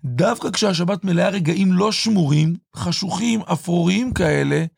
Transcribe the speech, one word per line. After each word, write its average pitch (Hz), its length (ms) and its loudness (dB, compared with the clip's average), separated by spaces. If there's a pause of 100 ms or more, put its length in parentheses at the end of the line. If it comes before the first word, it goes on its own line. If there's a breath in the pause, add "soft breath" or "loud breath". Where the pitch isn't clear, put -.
דווקא 165 460 0
כשהשבת 190 540 -2
מלאה 180 240 2
רגעים 185 440 2
לא 196 200 2
שמורים, 160 640 2 (200)
חשוכים, 196 680 -2
אפרוריים 175 680 0
כאלה, 147 520 0 (140 soft breath)